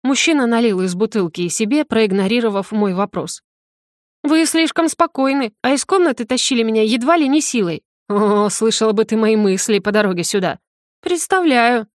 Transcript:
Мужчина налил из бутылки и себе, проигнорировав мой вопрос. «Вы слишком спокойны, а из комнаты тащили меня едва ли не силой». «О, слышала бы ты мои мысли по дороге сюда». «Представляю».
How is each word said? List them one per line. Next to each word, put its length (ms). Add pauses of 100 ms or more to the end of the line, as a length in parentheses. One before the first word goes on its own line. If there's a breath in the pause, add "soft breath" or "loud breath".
Мужчина 420
налил 360
из 120
бутылки 480
и 80
себе, 340
проигнорировав 880
мой 220
вопрос. 480 (800)
«Вы 220
слишком 420
спокойны, 720
а 120
из 100
комнаты 420
тащили 360
меня 220
едва 340
ли 100
не 140
силой». 400 (260)
«О, 420
слышала 420
бы 140
ты 120
мои 180
мысли 440
по 120
дороге 320
сюда». 360 (420)
«Представляю». 920